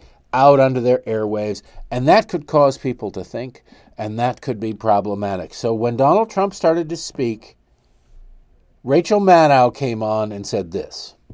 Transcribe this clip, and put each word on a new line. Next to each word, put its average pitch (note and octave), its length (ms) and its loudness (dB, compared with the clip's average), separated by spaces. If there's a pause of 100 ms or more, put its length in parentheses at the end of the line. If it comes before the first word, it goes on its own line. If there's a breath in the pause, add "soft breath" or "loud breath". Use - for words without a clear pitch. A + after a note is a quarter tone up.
(320 soft breath)
out C#3 280 6
onto C3 200 2
their B2 200 2
airwaves, G#2+ 640 -4 (260 soft breath)
and B2+ 180 -4
that G#3 200 4
could D#3 180 -8
cause C#3+ 320 2
people A#2+ 320 -8
to F#2 140 -10
think, B2 400 -14 (340 soft breath)
and A2 220 -8
that A#2+ 220 -4
could A#2+ 180 -8
be A2 140 -6
problematic. G2+ 800 -2
So A2+ 180 -4
when A#2 240 -4
Donald F3 320 2
Trump G3 240 -4
started E3 360 0
to E3 80 -8
speak, A#2 600 -8 (1300)
Rachel E3+ 360 2
Maddow D3+ 540 6
came A#2 300 -6
on G#2+ 280 -2
and G2+ 140 -10
said F2+ 260 -6
this. - 440 -10 (180)